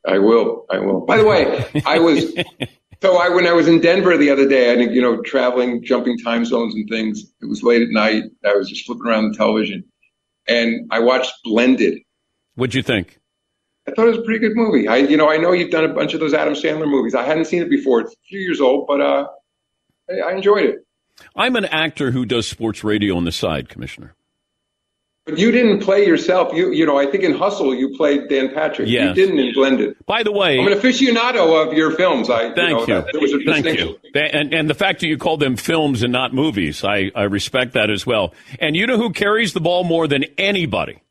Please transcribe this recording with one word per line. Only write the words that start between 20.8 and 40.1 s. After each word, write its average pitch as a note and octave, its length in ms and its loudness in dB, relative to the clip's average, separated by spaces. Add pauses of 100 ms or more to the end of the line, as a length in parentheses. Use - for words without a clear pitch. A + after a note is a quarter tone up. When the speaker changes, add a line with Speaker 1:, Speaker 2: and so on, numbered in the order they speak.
Speaker 2:
I'm B3 180 -2
an G#3 120 -2
actor D#3 440 -2
who B2+ 160 -2
does A#2 220 -2
sports A2+ 340 -6
radio G#2 340 0
on F2 80 -2
the E2+ 80 -2
side, D#2 360 -4
Commissioner. - 460 -16 (1120)
Speaker 1:
But D#3 140 -6
you A3+ 120 4
didn't A3+ 300 4
play G3 260 4
yourself. E3+ 460 2
You, F3+ 200 0
you D#3 120 2
know, C#3+ 140 2
I C#3 80 2
think F#3 180 -2
in D#3 100 2
Hustle D3 400 -2
you C3 220 -4
played C#3+ 320 0
Dan C3 240 0
Patrick. D3+ 360 -4
Speaker 2:
Yes. A2 280 0
Speaker 1:
You F#3+ 100 4
didn't E3+ 120 0
in A#2+ 160 0
Blended. C3 420 0 (100)
Speaker 2:
By A3+ 160 -2
the G#3+ 80 0
way, F#3 280 0
Speaker 1:
I'm F#3 80 2
an G3+ 120 2
aficionado A#3 880 2
of - 60 -6
your D#3 200 2
films. D#3 360 0
I, A#2 260 -2
Speaker 2:
Thank F3 140 0
Speaker 1:
you D3+ 60 0
know, A#2 60 0
Speaker 2:
you. A#2 60 -4
Speaker 1:
that, A#2 260 -2
there D3+ 80 -4
was C#3+ 120 0
a C#3+ 60 -2
Speaker 2:
Thank D#3 260 0
Speaker 1:
distinction. D3 240 -2
Speaker 2:
you. - 240 -16
Tha-, D3 240 -2
and, C#3+ 180 -2
and D3+ 160 -2
the D3 40 0
fact F#3+ 260 -2
that F3 60 -4
you D3+ 100 -2
call D#3+ 200 -2
them C3+ 200 0
films D3 460 -2
and B2 100 0
not B2+ 220 -4
movies, G2+ 500 -2
I, G2 300 -2
I G#2+ 80 -2
respect G#2 500 -2
that G#2+ 180 0
as G2+ 160 -4
well. G#2+ 280 -2 (260)
And D#3 160 -2
you G3+ 100 0
know B3 120 0
who A3+ 120 -2
carries G#3 420 0
the F#3 80 -4
ball F3 240 0
more E3 220 0
than C#3 180 0 (140)